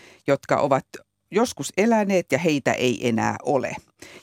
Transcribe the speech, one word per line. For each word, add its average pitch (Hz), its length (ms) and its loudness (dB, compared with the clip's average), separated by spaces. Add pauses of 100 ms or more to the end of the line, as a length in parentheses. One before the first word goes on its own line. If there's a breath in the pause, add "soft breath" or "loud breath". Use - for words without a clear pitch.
(260 loud breath)
jotka 139 300 0
ovat 139 300 0 (460)
joskus 208 440 -2
eläneet 202 560 2
ja 131 60 2
heitä 151 340 0
ei 123 360 0
enää 110 340 0
ole. 127 340 -2 (460 loud breath)